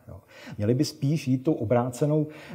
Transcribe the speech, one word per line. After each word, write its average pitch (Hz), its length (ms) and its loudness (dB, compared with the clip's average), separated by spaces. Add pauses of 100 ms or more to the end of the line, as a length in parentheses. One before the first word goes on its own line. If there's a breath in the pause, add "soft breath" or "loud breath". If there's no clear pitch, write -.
jo. 85 120 -14 (380 loud breath)
Měli 104 180 2
by 143 100 2
spíš 151 420 -2
jít 127 160 2
tou 160 100 2
obrácenou, 131 720 2 (280 loud breath)